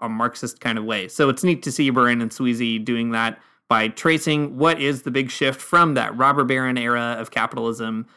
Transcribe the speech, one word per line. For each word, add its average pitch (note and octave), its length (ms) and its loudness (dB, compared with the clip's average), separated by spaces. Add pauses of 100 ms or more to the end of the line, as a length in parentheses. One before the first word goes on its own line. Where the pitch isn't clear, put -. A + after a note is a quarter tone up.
a A#2 80 -6
Marxist A#2 500 -4
kind A2+ 180 -2
of G#2+ 60 -6
way. G#2+ 240 -4
So C#3 220 2
it's B2+ 160 -2
neat F3 180 2
to C#3 80 -4
see C#3 200 2
Baran A#2+ 280 4
and A2+ 100 -4
Sweezy A#2 540 -2
doing A#2 280 -2
that A2+ 280 -2 (300)
by A2 180 4
tracing D3 680 0
what D#3 240 2
is C#3 220 -2
the C3+ 80 -4
big C3 200 -2
shift C3+ 300 -2
from E3+ 320 4
that A2+ 240 -2
robber C#3 260 4
baron B2+ 340 0
era A#2+ 420 0
of A2+ 120 -10
capitalism A2+ 760 -4 (120)